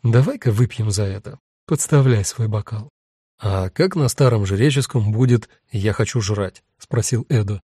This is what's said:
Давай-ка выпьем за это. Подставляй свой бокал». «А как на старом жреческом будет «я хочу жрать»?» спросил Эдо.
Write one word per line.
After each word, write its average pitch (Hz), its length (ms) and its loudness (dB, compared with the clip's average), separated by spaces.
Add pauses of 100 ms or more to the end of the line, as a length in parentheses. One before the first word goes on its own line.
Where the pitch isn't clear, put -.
Давай-ка 127 480 2
выпьем 107 400 0
за 101 120 -2
это. 98 360 -8 (260)
Подставляй 135 580 2
свой 113 240 -4
бокал». 107 420 -6 (520)
«А 95 280 0
как 185 260 0
на 143 140 2
старом 117 360 2
жреческом 110 680 0
будет 120 360 2 (220)
«я 104 220 -2
хочу 117 260 -2
жрать»?» 101 440 -4 (140)
спросил - 520 -2
Эдо. 104 320 0 (100)